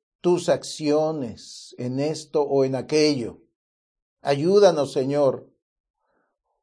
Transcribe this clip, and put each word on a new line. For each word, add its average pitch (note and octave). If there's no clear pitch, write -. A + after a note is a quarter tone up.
tus F3
acciones D3+
en B2+
esto D3+
o C#3
en C3
aquello. C#3
Ayúdanos, D#3+
Señor, C#3